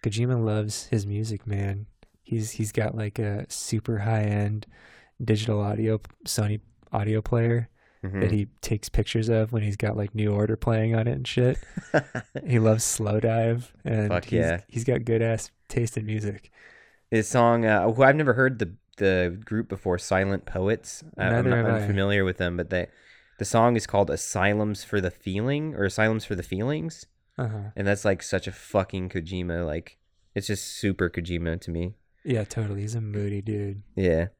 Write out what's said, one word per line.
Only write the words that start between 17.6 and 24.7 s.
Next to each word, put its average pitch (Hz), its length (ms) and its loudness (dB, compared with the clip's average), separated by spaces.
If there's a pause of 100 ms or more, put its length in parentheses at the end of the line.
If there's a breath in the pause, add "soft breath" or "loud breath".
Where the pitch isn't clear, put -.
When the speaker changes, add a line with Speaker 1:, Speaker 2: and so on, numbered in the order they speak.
Speaker 2:
uh, 107 260 4
who 123 120 4
I've 139 120 8
never 147 180 2
heard 127 260 2
the, 95 140 -4 (240)
the 92 480 2
group 110 240 -4
before, 92 300 -2
Silent 98 460 0
Poets. - 580 -2 (140)
Uh, - 40 -4
I'm 95 100 2
Speaker 1:
Neither 123 180 2
Speaker 2:
not, 120 80 4
Speaker 1:
have 117 100 2
I. 110 140 2
Speaker 2:
unfamiliar 101 440 2
with 92 120 -2
them, 87 200 -2
but 87 120 -4
they, 90 180 -2 (520 soft breath)
the 104 60 -4
song 117 300 4
is 107 120 -2
called 98 240 2
Asylums 104 720 0